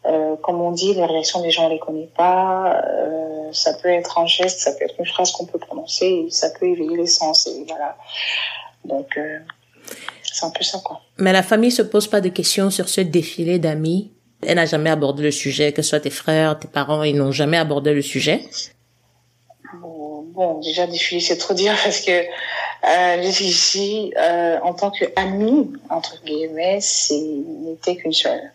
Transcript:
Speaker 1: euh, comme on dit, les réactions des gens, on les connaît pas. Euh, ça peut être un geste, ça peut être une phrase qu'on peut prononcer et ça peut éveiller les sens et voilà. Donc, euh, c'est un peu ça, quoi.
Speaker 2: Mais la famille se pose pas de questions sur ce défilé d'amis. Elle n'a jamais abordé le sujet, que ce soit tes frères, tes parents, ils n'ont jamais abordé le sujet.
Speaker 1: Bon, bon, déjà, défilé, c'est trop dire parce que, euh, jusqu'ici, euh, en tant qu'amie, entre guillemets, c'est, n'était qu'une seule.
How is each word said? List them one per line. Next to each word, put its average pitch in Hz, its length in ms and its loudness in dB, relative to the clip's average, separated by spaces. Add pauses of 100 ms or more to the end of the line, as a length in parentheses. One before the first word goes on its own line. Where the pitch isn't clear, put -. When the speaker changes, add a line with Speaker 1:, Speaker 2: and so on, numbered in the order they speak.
Speaker 1:
euh, 156 300 0
comme 170 240 -2
on 175 100 0
dit, 180 240 0
les 180 100 2
réactions 160 380 0
des 165 80 0
gens, 170 160 4
on 160 40 4
les 156 100 -2
connaît 156 360 -8
pas. 185 720 4
Euh, 160 640 -4
ça 156 220 0
peut 180 140 -2
être 175 300 2
un 170 80 4
geste, - 340 2
ça - 120 2
peut - 120 -4
être - 160 -6
une 170 60 -2
phrase - 260 0
qu'on 175 140 -6
peut 170 120 -8
prononcer 175 480 -4
et 170 240 0
ça - 200 0
peut - 160 -2
éveiller 170 300 0
les 170 120 0
sens 156 400 2
et 131 180 -10
voilà. 151 300 -6 (880)
Donc, 139 320 -4
euh, 151 220 -6 (840)
c'est - 240 -6
un 165 40 -4
peu - 120 -4
ça, - 220 -4
quoi. - 160 -4 (160)
Speaker 2:
Mais 185 160 4
la 190 100 4
famille 226 300 4
se 226 100 2
pose 208 240 2
pas 208 140 2
de 185 80 0
questions 196 420 0
sur 190 180 -2
ce - 120 0
défilé 170 580 0
d'amis. 160 540 0 (340)
Elle 165 100 4
n'a 165 100 4
jamais 156 240 2
abordé 143 340 2
le 151 80 4
sujet, 143 400 0
que 151 100 0
ce - 60 0
soit 151 120 2
tes 143 100 -4
frères, 156 500 2
tes - 80 -14
parents, 151 340 0
ils 147 140 2
n'ont 139 160 2
jamais 147 240 2
abordé 151 360 2
le 143 100 2
sujet. 143 400 0 (1400)
Speaker 1:
Bon, 151 420 -12 (120)
bon, 170 260 0
déjà, 165 260 0
défilé, 175 340 -2
c'est 175 180 2
trop - 160 0
dire 202 280 2
parce 208 180 0
que, 175 220 2 (680)
euh, 180 340 4
jusqu'ici, 196 920 0
euh, 170 460 2
en 175 120 0
tant 202 160 0
qu'amie, 202 840 2 (180)
entre - 340 -6
guillemets, 160 560 -2
c'est, - 400 0
n'était 156 760 -4
qu'une 160 160 -4
seule. - 420 -2